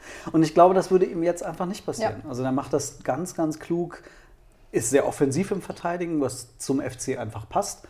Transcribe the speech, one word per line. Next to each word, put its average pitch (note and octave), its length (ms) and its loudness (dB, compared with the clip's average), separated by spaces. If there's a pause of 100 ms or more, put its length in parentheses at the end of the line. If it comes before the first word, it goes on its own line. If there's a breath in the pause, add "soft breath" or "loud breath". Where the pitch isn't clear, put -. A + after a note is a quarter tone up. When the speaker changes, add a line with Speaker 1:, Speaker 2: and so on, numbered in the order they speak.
(320 loud breath)
Speaker 1:
Und D#3+ 120 6
ich D#3 100 2
glaube, F#3 220 8
das F#3 160 2
würde F#3 140 6
ihm E3 180 -2
jetzt F3 200 0
einfach F3 220 -6
nicht F#3+ 200 -8
passieren. F3 380 -4
Speaker 2:
Ja. D4+ 60 -12
Speaker 1:
Also B2 120 -6
der C3 120 0
macht C3+ 180 -2
das - 320 -2
ganz, D3+ 320 -4
ganz D#3 240 -2
klug, E3+ 420 -4 (680 loud breath)
ist B2 200 -2
sehr C3+ 160 6
offensiv D3 440 0
im F#3 120 -2
Verteidigen, E3+ 580 -4
was - 380 -4
zum C3+ 200 -2
F C#3 180 -6
C B2+ 200 -4
einfach A2+ 320 -8
passt. - 400 -4